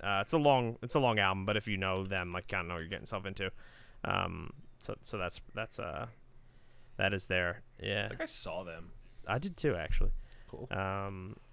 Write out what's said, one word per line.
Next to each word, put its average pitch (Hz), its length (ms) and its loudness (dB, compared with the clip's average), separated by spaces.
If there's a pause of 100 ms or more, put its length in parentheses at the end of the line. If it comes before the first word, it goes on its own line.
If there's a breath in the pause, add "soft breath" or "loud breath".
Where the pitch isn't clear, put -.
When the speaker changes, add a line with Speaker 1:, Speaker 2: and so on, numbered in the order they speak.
Speaker 1:
Uh, 98 180 2
it's - 120 0
a 165 40 6
long, 131 460 6
it's 120 100 -6
a 156 60 6
long 120 180 6
album, 95 300 4
but 107 100 2
if 104 100 -2
you 104 100 0
know 95 280 0
them, 92 260 -2
like, 90 160 -4
kinda 90 200 0
know 87 80 -2
what 82 60 -4
you're 82 80 -6
getting 95 140 -6
yourself 95 220 -6
into. 95 240 -2 (560 soft breath)
Um, 87 480 0 (240)
so, - 240 -8
so - 160 -8
that's, 90 240 -4 (140)
that's, 110 240 -8
uh, 78 280 -6 (920)
that 98 140 4
is 98 140 -2
there. 90 380 0 (180)
Yeah. 101 240 0
Speaker 2:
I 104 40 -6
think - 120 -6
I 320 60 -2
saw 87 360 -4
them. 85 280 -10 (340)
Speaker 1:
I 110 140 2
did 180 180 -4
too, 131 180 2
actually. - 360 6 (360)
Speaker 3:
Cool. - 220 -10
Speaker 1:
Um, 95 680 -2 (160)